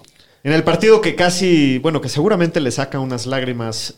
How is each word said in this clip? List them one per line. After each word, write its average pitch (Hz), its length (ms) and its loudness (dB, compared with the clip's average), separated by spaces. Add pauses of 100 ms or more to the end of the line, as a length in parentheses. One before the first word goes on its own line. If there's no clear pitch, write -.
(440)
En 143 100 0
el 160 100 2
partido 214 380 4
que 156 140 -2
casi, 175 640 2
bueno, 156 200 -2
que 131 80 -8
seguramente 170 540 0
le 127 100 -2
saca 139 280 -4
unas 127 260 -6
lágrimas 127 720 -6